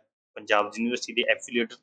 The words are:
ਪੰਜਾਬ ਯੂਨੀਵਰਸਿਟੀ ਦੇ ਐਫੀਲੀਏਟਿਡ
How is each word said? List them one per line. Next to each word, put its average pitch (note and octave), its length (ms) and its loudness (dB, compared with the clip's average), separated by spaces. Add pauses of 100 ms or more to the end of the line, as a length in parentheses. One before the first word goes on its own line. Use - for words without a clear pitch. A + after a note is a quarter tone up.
(340)
ਪੰਜਾਬ G#2 320 2 (120)
ਯੂਨੀਵਰਸਿਟੀ A#2 440 -2
ਦੇ A2 80 2
ਐਫੀਲੀਏਟਿਡ A#2 520 -2